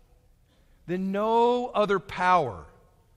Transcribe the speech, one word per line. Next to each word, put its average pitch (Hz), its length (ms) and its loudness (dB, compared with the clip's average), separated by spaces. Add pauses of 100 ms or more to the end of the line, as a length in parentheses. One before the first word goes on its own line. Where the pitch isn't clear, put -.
(880)
then 185 260 -4
no 233 540 2
other 202 320 0
power 156 640 0 (520)